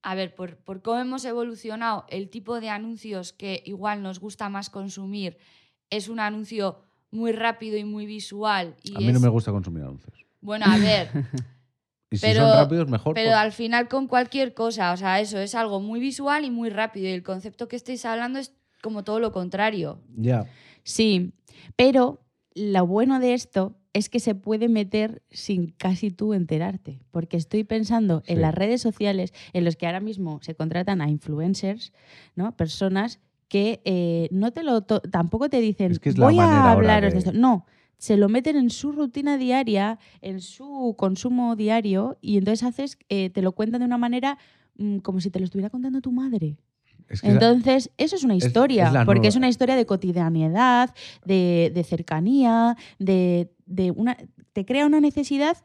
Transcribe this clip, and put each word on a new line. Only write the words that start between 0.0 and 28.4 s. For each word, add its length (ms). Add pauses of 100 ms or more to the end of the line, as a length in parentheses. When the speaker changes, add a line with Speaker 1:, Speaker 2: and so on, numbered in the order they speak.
Speaker 1:
a 120
ver, 200
por, 220
por 260
cómo 160
hemos 260
evolucionado, 840
el 200
tipo 320
de 80
anuncios 640
que 320
igual 380
nos 180
gusta 280
más 220
consumir 680 (520)
es 180
un 120
anuncio 600 (300)
muy 220
rápido 460
y 60
muy 220
visual 760
y 140
Speaker 2:
A 40
mí 60
no 60
Speaker 1:
es 100
Speaker 2:
me 60
gusta 240
consumir 320
anuncios. 420 (140)
Speaker 1:
Bueno, 260
a 120
ver. 340
Speaker 2:
<laughs> 420 (560)
Y 80
si 80
Speaker 1:
Pero, 180
Speaker 2:
son 140
rápidos, 300
mejor, 260
Speaker 1:
pero 160
Speaker 2:
por 80
Speaker 1:
al 120
final 380
con 180
cualquier 480
cosa, 380
o 40
sea, 240
eso 200
es 160
algo 240
muy 180
visual 460
y 60
muy 200
rápido 380
y 40
el 120
concepto 420
que 80
estáis 300
hablando 340
es 140 (300)
como 200
todo 160
lo 140
contrario. 680 (180)
Speaker 2:
Ya. 300 (380)
Speaker 3:
Sí, 480 (420)
pero 460 (340)
lo 320
bueno 320
de 160
esto 400 (200)
es 140
que 120
se 160
puede 320
meter 600
sin 420
casi 400
tú 220
enterarte, 680 (100)
porque 260
estoy 280
pensando 640
en 100
Speaker 2:
Sí. 60